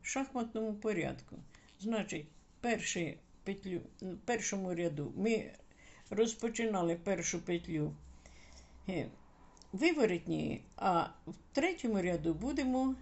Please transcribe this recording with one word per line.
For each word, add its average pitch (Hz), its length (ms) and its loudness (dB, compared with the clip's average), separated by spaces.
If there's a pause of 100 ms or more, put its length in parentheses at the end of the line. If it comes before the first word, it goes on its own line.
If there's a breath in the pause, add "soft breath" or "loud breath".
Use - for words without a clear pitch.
в - 40 -10
шахматному 226 680 -2
порядку. 190 600 -2 (440 loud breath)
Значить, 196 460 -2 (340)
перший 170 580 0 (260)
петлю, 190 360 -4 (200)
в 185 240 -6
першому 196 500 0
ряду 160 420 0
ми 214 340 2 (600 loud breath)
розпочинали 220 840 2
першу 170 440 0
петлю, 160 520 0 (960 loud breath)
е, 170 200 -2 (640)
виворотньої, 180 920 2 (140)
а 175 260 4 (240)
в - 80 -10 (180)
третьому 277 500 2
ряду 170 320 2
будемо 262 680 2